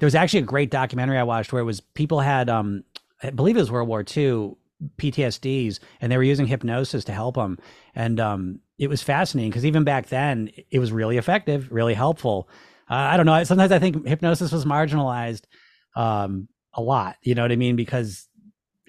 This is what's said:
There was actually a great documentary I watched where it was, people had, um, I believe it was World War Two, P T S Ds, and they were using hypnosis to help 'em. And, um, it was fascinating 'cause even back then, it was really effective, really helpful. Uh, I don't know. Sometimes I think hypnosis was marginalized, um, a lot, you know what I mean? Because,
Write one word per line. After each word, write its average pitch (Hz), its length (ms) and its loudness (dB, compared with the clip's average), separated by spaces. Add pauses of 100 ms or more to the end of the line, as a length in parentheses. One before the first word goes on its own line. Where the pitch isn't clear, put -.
There 151 80 4
was 139 80 6
actually 175 240 4
a 120 60 0
great 139 260 0
documentary 131 440 -2
I 127 60 2
watched 117 300 -2
where 123 100 0
it - 20 -2
was, 110 160 -4
people 151 380 -2
had, 135 300 2
um, 104 340 0 (400)
I 131 80 -6
believe 151 260 2
it 220 40 4
was 120 100 0
World 117 180 -2
War 110 140 -2
Two, 117 540 -2 (400)
P 143 160 -4
T 147 100 -2
S 120 160 -2
Ds, 131 400 -4 (220)
and 120 100 -2
they 127 60 2
were 131 80 4
using 139 240 2
hypnosis 123 560 -2
to - 80 -8
help 120 260 -4
'em. 95 200 -2 (360)
And, 117 240 -2
um, 98 400 -4 (220)
it 139 80 0
was 143 120 -2
fascinating 139 520 0
'cause 120 120 -2
even 156 200 4
back 139 240 0
then, 131 420 -2 (220)
it 135 80 2
was 117 100 0
really 113 280 0
effective, 143 520 -2
really 117 240 2
helpful. 120 540 0 (420)
Uh, 120 40 -2
I 139 220 2
don't 170 100 6
know. 160 180 6
Sometimes 185 260 4
I 185 80 6
think 156 300 0
hypnosis 160 420 0
was 151 140 -2
marginalized, 139 800 0 (520)
um, 104 540 -2 (260)
a 120 80 -4
lot, 113 400 0
you 123 140 0
know 120 60 0
what 120 100 2
I 120 40 0
mean? 123 200 2
Because, 117 520 -4 (600)